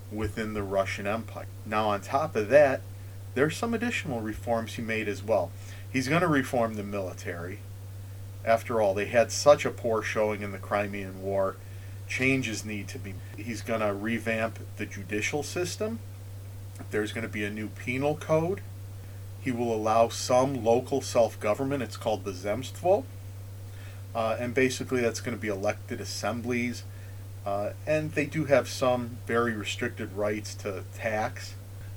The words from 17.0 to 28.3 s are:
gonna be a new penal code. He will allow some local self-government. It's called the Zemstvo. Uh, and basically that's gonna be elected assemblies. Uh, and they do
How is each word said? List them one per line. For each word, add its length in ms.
gonna 160
be 160
a 60
new 180
penal 480
code. 460
He 120
will 200
allow 360
some 560
local 360
self-government. 840
It's 120
called 280
the 80
Zemstvo. 720
Uh, 240
and 160
basically 460
that's 200
gonna 160
be 120
elected 520
assemblies. 840
Uh, 260
and 280
they 140
do 180